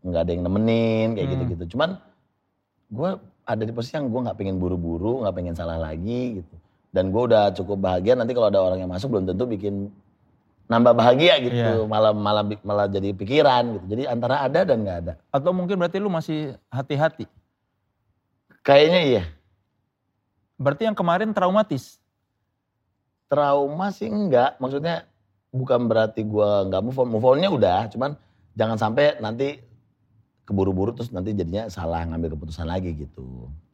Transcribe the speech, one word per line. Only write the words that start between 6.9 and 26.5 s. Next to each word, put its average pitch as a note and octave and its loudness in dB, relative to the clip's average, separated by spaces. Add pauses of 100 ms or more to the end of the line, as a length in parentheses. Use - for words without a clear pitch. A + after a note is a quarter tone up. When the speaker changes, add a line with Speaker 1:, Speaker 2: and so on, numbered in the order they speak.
Speaker 1:
gua A#2 0
udah A2 6
cukup F#2+ -6
bahagia, F#2+ 2
nanti A#2+ -2
kalau A#2+ 2
ada G2+ 2
orang F#2 2
yang F2+ -6
masuk F#2 -6
belum F#2+ 0
tentu F#2 -2
bikin G2+ -6 (720)
nambah A#2 6
bahagia C3 6
gitu, A#2+ 0 (160)
Speaker 2:
Iya. A2 0
Speaker 1:
malah, G#2+ 2
malah G#2 0
bi-, G#2 -4
malah G#2 0
jadi G2 -2
pikiran A#2+ 2
gitu. F2+ -12
Jadi A2+ -4
antara B2 -2
ada C#3+ 0
dan C#3 0
nggak F#2+ -6
ada. E2+ -8 (140)
Speaker 2:
Atau C#3+ -2
mungkin F3+ -2
berarti F3 -2
lu G#3 -4
masih D#3 -6 (120)
hati-hati? C#3 -2 (1300)
Speaker 1:
Kayaknya D#3 6
iya. A#2+ 2 (1300)
Speaker 2:
Berarti C#3 -2
yang G#3+ -2
kemarin F#3 0
traumatis? F#3+ 0 (1300)
Speaker 1:
Trauma C#3+ 2
sih G3 -8
enggak, E3+ 2
maksudnya C#3+ -4 (460)
bukan B2+ 0
berarti A2 2
gua G#2 2